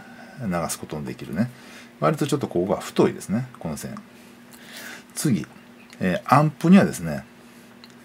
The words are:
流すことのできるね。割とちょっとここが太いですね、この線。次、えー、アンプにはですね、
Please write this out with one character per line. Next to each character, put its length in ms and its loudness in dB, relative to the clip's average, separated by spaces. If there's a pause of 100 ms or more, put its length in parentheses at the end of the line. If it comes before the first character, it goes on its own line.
(400)
流 120 -4 (180)
す 80 -6
こ 80 -12
と 100 -8
の 80 -8
で 100 -8
き 120 -14
る 80 -8
ね。 160 0 (500)
割 160 2
と 100 -2
ち 60 -2
ょ 60 0
っ 20 -4
と 80 -4
こ 180 0
こ 60 0
が 80 0
太 300 2
い 20 -10
で 80 -12
す 80 -14
ね、 180 -2 (120)
こ 100 -10
の 80 -6
線。 180 -12 (1200)
次、 320 0 (540)
え 240 0
ー、 100 4
ア 60 8
ン 80 4
プ 220 0
に 80 12
は 80 6
で 80 -4
す 60 -10
ね、 260 -6 (800)